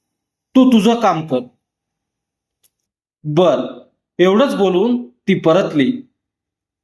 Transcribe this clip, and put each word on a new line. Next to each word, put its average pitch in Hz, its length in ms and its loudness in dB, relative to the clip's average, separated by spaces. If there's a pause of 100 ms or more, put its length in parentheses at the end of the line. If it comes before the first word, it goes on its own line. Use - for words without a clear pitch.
(560)
तू 254 160 4
तुझं 233 280 2
काम 165 260 -2
कर." 131 120 -4 (1900)
"बर," 151 360 0 (580)
एवढंच 190 380 2
बोलून 202 520 -2
ती - 300 -4
परतली 160 640 -2 (800)